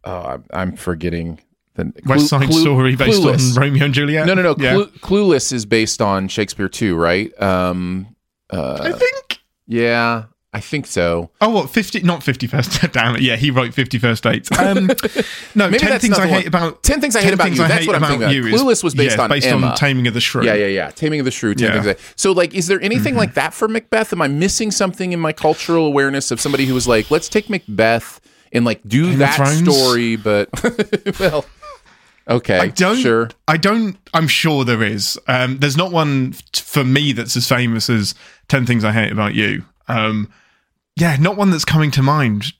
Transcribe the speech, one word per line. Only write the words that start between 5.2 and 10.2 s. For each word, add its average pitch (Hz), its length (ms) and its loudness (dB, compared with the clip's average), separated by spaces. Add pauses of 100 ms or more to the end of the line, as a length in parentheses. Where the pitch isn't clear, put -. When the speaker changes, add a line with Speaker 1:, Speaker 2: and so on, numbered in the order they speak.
Speaker 1:
is 117 140 -4
based 110 360 0
on 98 260 0
Shakespeare 98 420 -4
too, 98 260 -2
right? 87 360 0 (100)
Um, 92 760 -2 (360)
uh, 73 280 -6
Speaker 2:
I 349 120 -4
think. 523 480 -4 (260)
Speaker 1:
Yeah, 117 600 0 (260)